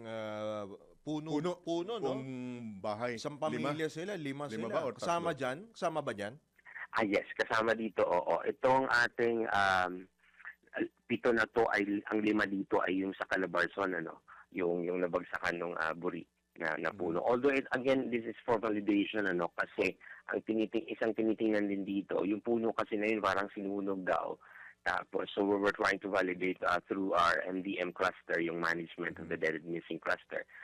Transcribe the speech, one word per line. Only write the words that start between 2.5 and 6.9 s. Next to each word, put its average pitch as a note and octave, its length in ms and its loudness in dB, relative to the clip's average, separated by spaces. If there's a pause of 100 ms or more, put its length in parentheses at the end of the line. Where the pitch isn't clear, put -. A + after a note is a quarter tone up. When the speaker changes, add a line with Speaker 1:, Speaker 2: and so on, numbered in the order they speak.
Speaker 2:
bahay. A#2 380 -2
Speaker 1:
Isang D3 180 -8
Speaker 2:
Lima? D3+ 80 -4
Speaker 1:
pamilya D3 400 -2
sila, E3+ 320 -6
lima C#3+ 320 -6
Speaker 2:
Lima A2 160 -6
Speaker 1:
sila. A2 80 -4
Speaker 2:
ba D#3 80 0
or B2+ 160 -4
Speaker 1:
Kasama E3+ 320 0
Speaker 2:
tatlo? D3+ 80 -4
Speaker 1:
dyan? C3 200 -2 (120)
Kasama E3 320 -2
ba C3+ 140 -2
dyan? G2+ 180 -6 (640)